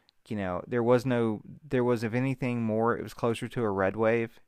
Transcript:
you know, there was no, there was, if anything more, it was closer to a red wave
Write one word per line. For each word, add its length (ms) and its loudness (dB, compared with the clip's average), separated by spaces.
you 80 -6
know, 320 -4
there 160 0
was 220 4
no, 360 2
there 160 2
was, 200 2
if 100 -2
anything 480 -2
more, 340 2
it 60 -6
was 120 -10
closer 340 -2
to 160 -4
a 60 0
red 260 0
wave 520 0